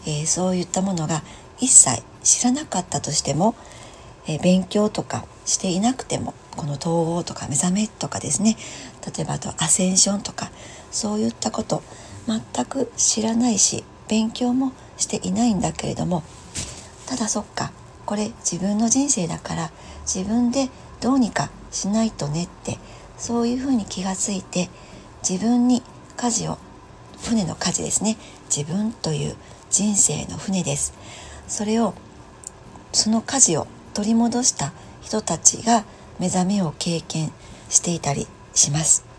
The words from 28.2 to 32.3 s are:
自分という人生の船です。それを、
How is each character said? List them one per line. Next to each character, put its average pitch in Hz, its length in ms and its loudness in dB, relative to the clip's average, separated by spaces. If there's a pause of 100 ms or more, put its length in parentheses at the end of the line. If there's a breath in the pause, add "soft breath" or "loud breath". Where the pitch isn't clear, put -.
自 147 160 -2
分 214 220 0
と 165 200 -2
い 147 160 0
う - 80 -8 (340 loud breath)
人 208 260 2
生 - 300 2
の - 100 -8
船 190 260 -2
で 143 140 0
す。 - 180 -4 (540 loud breath)
そ - 160 -4
れ 220 160 4
を、 220 140 2 (1000)